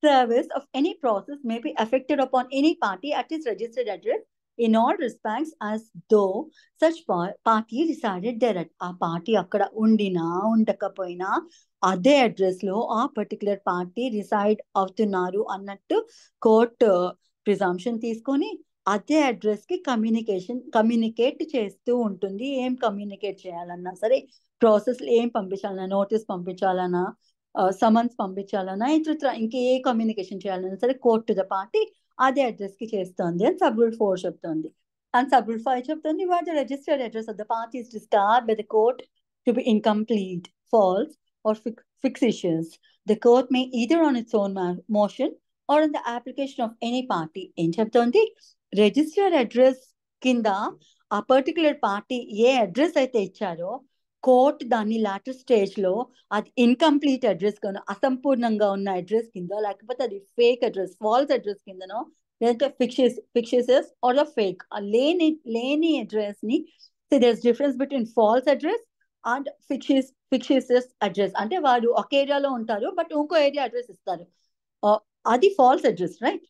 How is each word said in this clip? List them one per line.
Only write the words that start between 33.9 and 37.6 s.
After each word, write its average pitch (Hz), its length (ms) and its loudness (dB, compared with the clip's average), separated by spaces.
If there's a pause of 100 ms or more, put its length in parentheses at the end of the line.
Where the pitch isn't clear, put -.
four 196 300 0
చెప్తోంది. 160 440 -8 (500)
And 262 100 -2
sub 233 180 4
rule 226 120 -4
five 254 300 -4
చెప్తోంది, 311 340 -4
where 349 200 0
the 339 100 -4
registered 277 520 -2
address 220 240 -8
of 208 60 -10
the 214 100 -10
party 233 360 -6